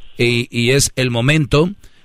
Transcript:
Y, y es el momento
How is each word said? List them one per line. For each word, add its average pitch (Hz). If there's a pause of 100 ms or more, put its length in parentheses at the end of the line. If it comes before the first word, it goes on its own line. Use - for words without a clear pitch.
(180)
Y, 117
y 117
es 139
el 127
momento 143 (340)